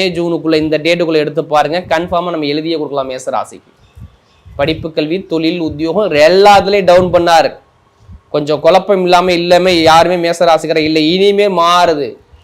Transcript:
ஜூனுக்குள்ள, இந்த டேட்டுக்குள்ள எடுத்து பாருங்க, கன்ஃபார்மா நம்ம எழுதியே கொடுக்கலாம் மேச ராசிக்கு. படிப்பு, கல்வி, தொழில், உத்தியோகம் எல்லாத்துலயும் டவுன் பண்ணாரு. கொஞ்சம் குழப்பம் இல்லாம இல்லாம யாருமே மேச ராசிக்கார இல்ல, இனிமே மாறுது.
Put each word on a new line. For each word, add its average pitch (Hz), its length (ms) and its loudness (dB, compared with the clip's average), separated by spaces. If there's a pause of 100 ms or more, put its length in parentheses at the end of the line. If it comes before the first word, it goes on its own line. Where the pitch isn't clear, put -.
(160)
ஜூனுக்குள்ள, 160 480 -2
இந்த 156 220 -2
டேட்டுக்குள்ள 165 380 0
எடுத்து 151 200 -4 (100)
பாருங்க, 147 260 2 (120)
கன்ஃபார்மா 175 440 -4
நம்ம 151 180 -4
எழுதியே 160 260 -4
கொடுக்கலாம் 139 340 -6
மேச 127 220 -8
ராசிக்கு. - 340 -10 (760)
படிப்பு, 160 500 -6
கல்வி, 160 240 -4 (140)
தொழில், 165 340 -4
உத்தியோகம் 160 500 -4 (120)
எல்லாத்துலயும் 196 640 4
டவுன் 180 240 2
பண்ணாரு. 170 360 2 (800)
கொஞ்சம் 147 340 -4
குழப்பம் 185 400 2
இல்லாம 180 280 2
இல்லாம 175 420 2 (160)
யாருமே 170 340 4
மேச 170 200 -2
ராசிக்கார 160 440 0
இல்ல, 160 100 0 (140)
இனிமே 202 360 2 (120)
மாறுது. 170 480 0 (340)